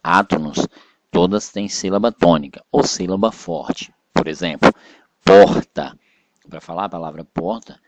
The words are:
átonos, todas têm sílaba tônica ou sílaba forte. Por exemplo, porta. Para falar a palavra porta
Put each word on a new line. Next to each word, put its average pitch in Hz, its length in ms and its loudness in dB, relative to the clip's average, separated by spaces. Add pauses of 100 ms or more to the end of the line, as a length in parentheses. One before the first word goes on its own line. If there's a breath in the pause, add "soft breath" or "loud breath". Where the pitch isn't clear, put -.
átonos, 78 640 -2 (440 soft breath)
todas 92 400 0
têm 101 180 -8
sílaba 98 420 -2
tônica 80 640 0
ou 139 100 2
sílaba 98 480 -2
forte. - 640 -10 (220)
Por - 120 0
exemplo, 80 460 -2 (500 soft breath)
porta. 87 720 4 (540)
Para 78 120 -18
falar 85 260 -8
a - 20 -6
palavra 82 340 -12
porta - 640 -8